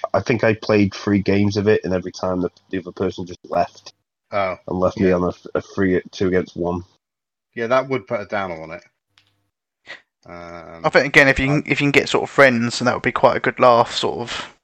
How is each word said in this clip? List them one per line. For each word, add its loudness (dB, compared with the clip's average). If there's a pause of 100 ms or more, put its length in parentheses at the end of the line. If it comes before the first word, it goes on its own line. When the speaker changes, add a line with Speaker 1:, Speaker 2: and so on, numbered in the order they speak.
(120)
Speaker 1:
I 0
think 0
I 4
played 2
three 0
games 2
of 0
it, 4
and -2
every -4
time -4
the, -2 (180)
the -6
other -10
person -4
just -16
left -8 (380)
Speaker 2:
Oh, -4
Speaker 1:
and -6
left -2
me 4
Speaker 2:
yeah. 4
Speaker 1:
on 0
a, -2 (260)
a -6
free -2
two -2
against -2
one. -4 (720)
Speaker 2:
Yeah, -6
that 0
would -4
put -4
a -10
downer -6
on -12
it. -16 (1400)
Um, -16
Speaker 3:
I 4
think, 4
again, 6
if 2
you 0
can, 0
Speaker 2:
I -4
Speaker 3:
if -2
you 2
can 2
get 2
sort 0
of -10
friends, 4
and 2
that 0
would -6
be -2
quite 4
a -4
good -2
laugh, 6
sort -4
of -10